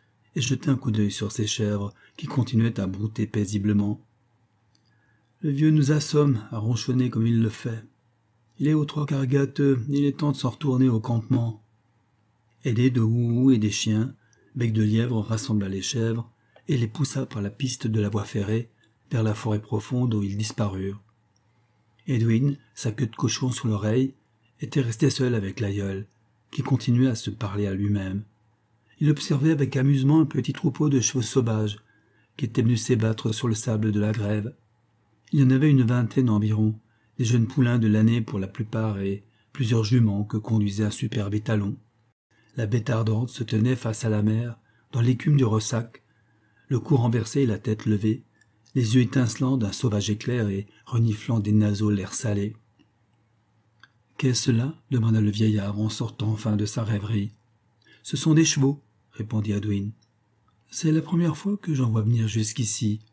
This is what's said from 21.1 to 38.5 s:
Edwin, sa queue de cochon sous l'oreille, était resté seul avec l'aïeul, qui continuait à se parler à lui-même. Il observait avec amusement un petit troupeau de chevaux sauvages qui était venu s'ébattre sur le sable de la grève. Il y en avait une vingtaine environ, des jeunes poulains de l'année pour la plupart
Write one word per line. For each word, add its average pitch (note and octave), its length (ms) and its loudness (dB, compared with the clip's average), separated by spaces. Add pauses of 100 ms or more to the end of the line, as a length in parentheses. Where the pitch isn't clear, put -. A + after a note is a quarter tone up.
Edwin, A#2+ 500 2 (180)
sa A2+ 180 -4
queue - 140 -2
de G#2+ 80 -8
cochon B2+ 380 -2
sous B2 160 -4
l'oreille, A2 460 0 (460)
était D3+ 200 -4
resté B2+ 300 0
seul B2 240 0
avec G2 260 -4
l'aïeul, G2 460 -4 (440)
qui C#3 120 -6
continuait B2 460 2
à B2 60 0
se A2 160 -6
parler G#2 360 -4
à G2 80 -2
lui-même. G2+ 500 -2 (760)
Il D3+ 120 2
observait D3 420 0
avec C#3+ 240 0
amusement C#3 440 4
un D#3 40 6
petit C3+ 280 -4
troupeau D3 360 -2
de C3+ 120 2
chevaux A#2+ 220 -2
sauvages A2 560 0 (580)
qui C3 100 -6
était A#2 160 0
venu A#2 140 4
s'ébattre A2 560 0
sur A#2+ 160 -2
le A2+ 60 0
sable A2 380 -2
de G#2 80 0
la G#2+ 120 0
grève. G#2+ 420 -4 (800)
Il D3 80 4
y C3+ 40 8
en B2+ 60 6
avait C3+ 200 4
une C3 140 6
vingtaine A#2+ 460 2
environ, G#2+ 440 2 (440)
des B2+ 60 0
jeunes A2+ 220 2
poulains A#2+ 320 2
de A2 80 2
l'année A2 360 4
pour G#2+ 160 -6
la G2 100 -4
plupart G#2+ 500 -4